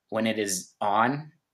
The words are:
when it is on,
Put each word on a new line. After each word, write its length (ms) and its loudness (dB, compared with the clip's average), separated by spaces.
when 180 -2
it 120 -2
is 420 -4
on, 500 2